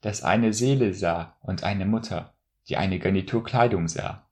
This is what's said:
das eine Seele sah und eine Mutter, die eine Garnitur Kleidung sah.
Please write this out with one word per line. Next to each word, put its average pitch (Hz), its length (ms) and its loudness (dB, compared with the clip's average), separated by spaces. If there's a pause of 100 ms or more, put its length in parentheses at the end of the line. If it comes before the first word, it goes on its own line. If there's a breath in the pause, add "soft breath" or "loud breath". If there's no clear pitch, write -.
das 107 200 -6
eine 110 320 4
Seele 123 400 2
sah 85 480 -4
und 90 220 -6
eine 98 240 0
Mutter, 104 480 -4 (340)
die - 80 -2
eine 92 220 0
Garnitur 95 440 0
Kleidung 113 440 2
sah. - 440 -8